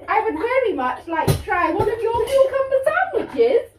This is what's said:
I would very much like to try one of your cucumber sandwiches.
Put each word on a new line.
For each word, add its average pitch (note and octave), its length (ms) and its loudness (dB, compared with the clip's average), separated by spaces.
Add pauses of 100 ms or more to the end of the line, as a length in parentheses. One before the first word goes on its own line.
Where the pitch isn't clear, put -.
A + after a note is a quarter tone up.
I G4+ 120 2
would G#4 140 -2
very A#4 380 0
much B3+ 340 -4
like E4 220 -2
to - 140 2
try F4 280 -2
one G4+ 180 0
of A4+ 120 -4
your A4+ 260 0
cucumber C5+ 580 2
sandwiches. A4 960 0